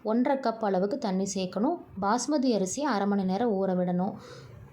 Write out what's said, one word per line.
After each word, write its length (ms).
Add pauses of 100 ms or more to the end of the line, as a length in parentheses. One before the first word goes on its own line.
ஒன்றரை 340
கப் 280
அளவுக்கு 320
தண்ணி 280
சேர்க்கணும். 540 (200)
பாஸ்மதி 540
அரிசி 320
அரை 220
மணி 160
நேரம் 300
ஊற 220
விடணும். 380 (600)